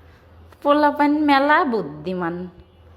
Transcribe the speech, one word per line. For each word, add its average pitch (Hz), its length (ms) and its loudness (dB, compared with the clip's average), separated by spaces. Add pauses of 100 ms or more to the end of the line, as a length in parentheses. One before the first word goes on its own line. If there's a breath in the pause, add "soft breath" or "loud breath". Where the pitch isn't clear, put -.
(640 soft breath)
পোলাপান 285 480 2
মেলা 294 520 2
বুদ্ধিমান, 180 840 -6 (500)